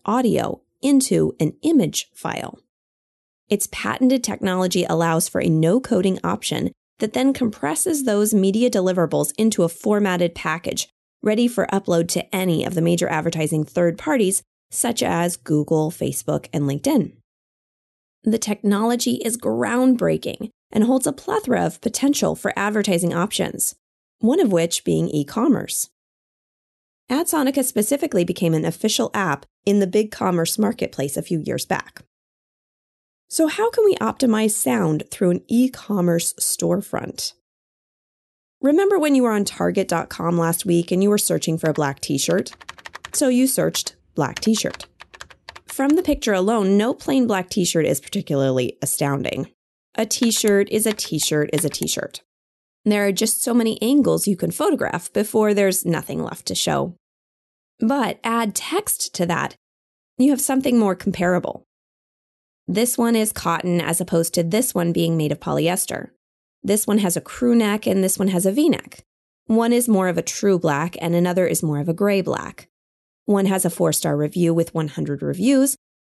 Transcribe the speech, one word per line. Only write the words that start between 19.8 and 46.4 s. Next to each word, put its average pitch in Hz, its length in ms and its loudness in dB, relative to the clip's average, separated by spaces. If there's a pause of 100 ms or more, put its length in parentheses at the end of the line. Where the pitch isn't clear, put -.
and 226 120 4
holds 254 220 2
a 294 60 -2
plethora 247 540 -2
of - 160 -6
potential 214 520 0
for - 220 -6
advertising 202 560 0
options, - 600 -4 (460)
one 262 200 2
of 240 120 4
which 170 320 0
being 165 240 0
e-commerce. - 840 -2 (1200)
Adsonica 277 520 0
specifically 254 600 0
became 170 300 0
an 156 100 0
official 214 480 -2
app 185 320 -2 (220)
in 202 120 4
the 196 80 4
BigCommerce 185 720 0
marketplace 160 600 -2
a 160 40 -4
few 165 160 -4
years 135 280 -6
back. - 340 -8 (1300)
So 320 180 2
how 415 220 0
can 466 160 2
we 403 120 6
optimize 220 560 0
sound 185 580 0
through - 180 0
an 180 180 0
e-commerce 202 920 0
storefront? - 960 -4 (1300)
Remember 370 360 4
when 294 160 2
you 254 80 6
were 233 100 2
on 202 120 2
Target 185 420 -2
dot 165 220 -2
com 170 300 -2
last 170 260 0
week 170 260 2
and 180 120 2
you 202 80 4
were 208 80 4
searching 160 400 -2
for 160 100 -2
a 151 60 0
black 139 260 -2
t-shirt? 170 520 -2 (600)
So 277 160 0
you 254 200 4
searched - 480 -2 (180)
black 147 260 -4
t-shirt. - 460 -2 (800)
From 285 300 -2
the 359 60 2
picture 285 300 0
alone, 196 460 2